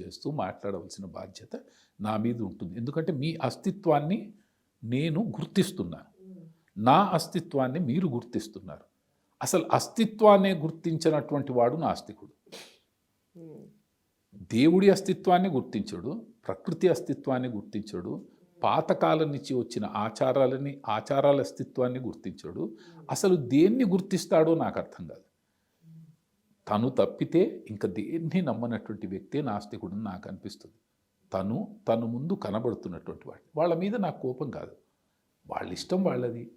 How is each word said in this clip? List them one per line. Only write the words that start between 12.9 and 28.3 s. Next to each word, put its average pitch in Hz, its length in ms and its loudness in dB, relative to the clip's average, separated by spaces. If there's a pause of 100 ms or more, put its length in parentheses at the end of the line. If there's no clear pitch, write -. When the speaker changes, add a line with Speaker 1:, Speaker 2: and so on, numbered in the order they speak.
Speaker 2:
మ్మ్. 151 240 -18 (720)
Speaker 1:
దేవుడి 156 540 6
అస్తిత్వాన్ని 185 600 4
గుర్తించడు, 123 760 -4 (220)
ప్రకృతి 160 400 -2
అస్తిత్వాన్ని 131 640 0
గుర్తించడు, 107 760 -8 (380)
పాతకాలం 156 680 2
నుంచి 139 220 -6
వచ్చిన 113 320 -2
ఆచారాలని, 135 1040 0
ఆచారాల 139 500 4
అస్తిత్వాన్ని 127 600 -2
గుర్తించడు. 95 760 -8 (360)
అసలు 185 240 4
దేన్ని 165 480 4
గుర్తిస్తాడో 170 720 4
నాకు 113 240 -2
అర్థం - 280 -10
కాదు. - 140 -16 (1500)
తను 107 200 2
తప్పితే - 800 0
ఇంకా 107 180 -4
దేన్ని 160 540 -2